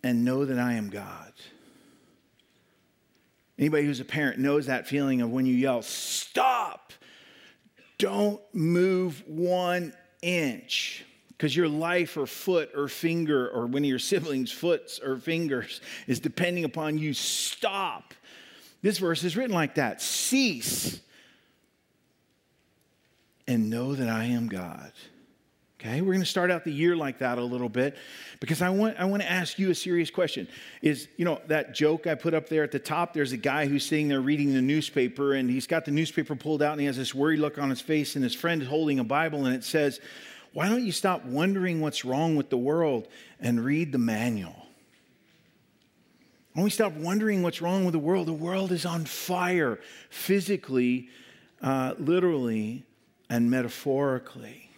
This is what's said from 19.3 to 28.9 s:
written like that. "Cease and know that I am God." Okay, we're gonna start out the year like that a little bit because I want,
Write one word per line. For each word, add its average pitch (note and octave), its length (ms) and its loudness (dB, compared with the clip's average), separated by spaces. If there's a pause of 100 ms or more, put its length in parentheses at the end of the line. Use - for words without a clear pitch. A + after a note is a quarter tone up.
written A#3+ 180 0
like D#3 200 0
that. B2+ 260 0
"Cease - 1000 0 (2500)
and A2+ 220 2
know B2 260 -2
that B2+ 140 0
I A2+ 160 0
am A#2+ 240 0
God." F2+ 420 -8 (880)
Okay, A#2+ 220 -2
we're F#3+ 120 2
gonna F#3 120 2
start F3+ 240 2
out E3+ 140 2
the D#3+ 80 -4
year E3 240 4
like C#3+ 240 -4
that B2 180 0
a B2 60 -2
little B2 260 -2
bit B2+ 260 0 (440)
because D#3+ 220 -2
I F3+ 80 2
want, G#3 280 2